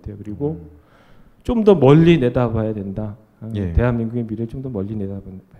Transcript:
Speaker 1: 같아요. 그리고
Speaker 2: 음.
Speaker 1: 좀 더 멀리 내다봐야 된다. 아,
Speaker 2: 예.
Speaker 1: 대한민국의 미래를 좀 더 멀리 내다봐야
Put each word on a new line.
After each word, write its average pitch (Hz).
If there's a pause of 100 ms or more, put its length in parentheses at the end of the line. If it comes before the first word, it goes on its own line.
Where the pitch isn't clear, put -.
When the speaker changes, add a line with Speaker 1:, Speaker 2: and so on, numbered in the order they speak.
Speaker 1:
같아요. 101
그리고 143
Speaker 2:
음. 78 (760)
Speaker 1:
좀 226
더 202
멀리 165
내다봐야 117
된다. 104 (240)
아, 110
Speaker 2:
예. 98
Speaker 1:
대한민국의 117
미래를 110
좀 135
더 131
멀리 104
내다봐야 98 (260)